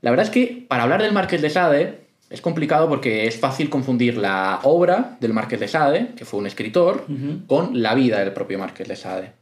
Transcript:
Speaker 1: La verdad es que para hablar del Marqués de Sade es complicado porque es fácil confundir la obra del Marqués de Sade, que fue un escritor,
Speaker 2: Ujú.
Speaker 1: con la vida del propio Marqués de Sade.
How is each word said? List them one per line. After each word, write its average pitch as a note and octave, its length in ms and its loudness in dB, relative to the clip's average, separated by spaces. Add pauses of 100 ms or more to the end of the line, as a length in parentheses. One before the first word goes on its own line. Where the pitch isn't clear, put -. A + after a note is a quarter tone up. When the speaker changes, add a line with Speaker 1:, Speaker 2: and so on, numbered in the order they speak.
Speaker 1:
La - 100 0
verdad E3+ 160 4
es G#3+ 60 -4
que B3 340 0
para B2 160 0
hablar D3+ 200 2
del G#3+ 100 2
Marqués F3 300 0
de D3+ 80 0
Sade E3+ 500 2 (280)
es - 120 -16
complicado D#3+ 480 0
porque A#2+ 400 0
es - 100 -4
fácil C#3 320 -2
confundir B2 460 0
la F#2+ 480 0
obra F3 560 2
del A2+ 120 0
Marqués A2 280 -2
de G#2 80 -4
Sade, D#3 480 2
que - 80 -16
fue G2+ 160 -6
un G2+ 80 -6
escritor, E3+ 600 0
Speaker 2:
Ujú. C#3+ 380 -6
Speaker 1:
con C3 360 0
la A2 120 2
vida B2 240 4
del G2 140 0
propio G2 260 -6
Marqués - 300 -10
de F#2+ 80 -8
Sade. F#2+ 460 -10